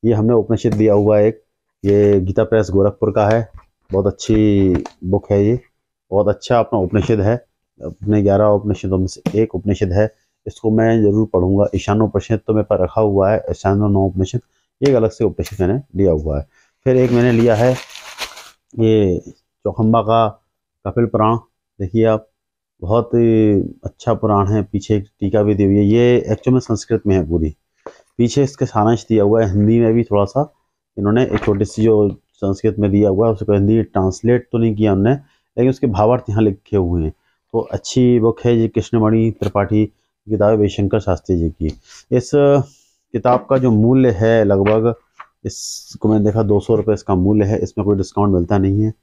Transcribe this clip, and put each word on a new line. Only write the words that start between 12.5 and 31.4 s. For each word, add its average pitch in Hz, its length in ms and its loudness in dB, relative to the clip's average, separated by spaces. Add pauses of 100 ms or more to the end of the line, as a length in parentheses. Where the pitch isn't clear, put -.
मेरे 107 100 0
पास 104 180 -2
रखा 92 180 -2
हुआ 98 300 2
है, 110 200 -2
ईशानोपनिषद, 98 920 -2 (480)
एक 135 60 2
अलग 110 160 2
से - 140 -6
उपनिषद 87 360 -4
मैंने 101 220 0 (140)
लिया 95 160 2
हुआ 76 260 -2
है। 69 80 -8 (380)
फिर 127 120 2
एक 127 140 2
मैंने 120 220 2
लिया 117 220 2
है 120 180 2 (1080)
ये 107 440 2 (420)
चौखंबा 110 380 0
का 110 400 0 (440)
कपिल 117 200 -2
पुराण, 110 300 0 (440)
देखिए 107 240 -2
आप, 110 240 0 (520)
बहुत 113 340 -2
ही 110 460 2 (240)
अच्छा - 300 -4
पुराण 104 320 0
है, 107 160 0
पीछे 101 340 -4
एक 101 80 -4 (160)
टीका 104 220 0
भी 104 120 0
दी 101 100 0
हुई 98 120 2
है, 104 80 2
ये 120 440 2
एक्चुअल 110 240 -2
में 127 80 2
संस्कृत 110 460 -4
में 95 100 2
है 82 120 -2
पूरी, 80 280 -2 (640)
पीछे 120 240 0
इसके 135 240 -4
सारांश 110 420 0
दिया 110 160 2
हुआ 110 200 2
है, 95 80 -2
हिंदी 107 280 2
में 113 120 2
भी 117 120 0
थोड़ा 101 200 0
सा 135 300 -6 (440)
इन्होंने 107 240 0
एक - 220 -4